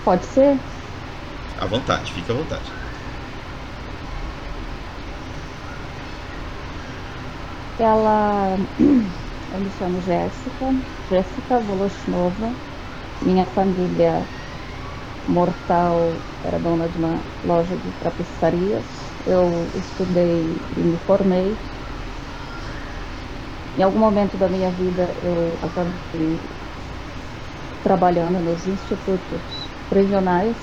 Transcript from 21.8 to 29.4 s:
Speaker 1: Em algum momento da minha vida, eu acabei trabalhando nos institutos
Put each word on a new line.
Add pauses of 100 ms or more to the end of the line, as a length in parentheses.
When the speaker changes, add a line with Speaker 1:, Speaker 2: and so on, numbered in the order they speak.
Speaker 1:
Em
algum
momento
da
minha
vida, (200)
eu (160)
acabei (1500)
trabalhando
nos
institutos (480)